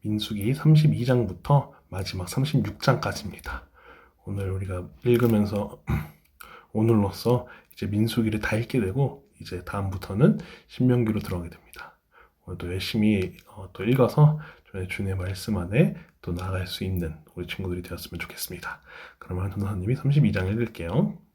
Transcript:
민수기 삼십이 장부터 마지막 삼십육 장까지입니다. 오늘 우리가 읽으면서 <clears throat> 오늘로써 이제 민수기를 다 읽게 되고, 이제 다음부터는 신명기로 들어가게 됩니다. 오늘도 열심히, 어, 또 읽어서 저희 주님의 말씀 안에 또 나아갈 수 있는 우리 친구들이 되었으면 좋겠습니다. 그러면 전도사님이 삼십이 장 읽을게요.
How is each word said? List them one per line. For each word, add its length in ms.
민수기 520
삼십이 500
장부터 680
마지막 400
삼십육 520
장까지입니다. 840
오늘 280
우리가 360
읽으면서 800
<clears throat> 400
오늘로써 760
이제 140
민수기를 520
다 160
읽게 240
되고, 480
이제 240
다음부터는 720
신명기로 520
들어가게 300
됩니다. 500
오늘도 260
열심히, 640
어, 200
또 100
읽어서 560
저희 160
주님의 300
말씀 400
안에 400
또 100
나아갈 360
수 180
있는 320
우리 120
친구들이 340
되었으면 360
좋겠습니다. 640
그러면 340
전도사님이 460
삼십이 340
장 160
읽을게요. 720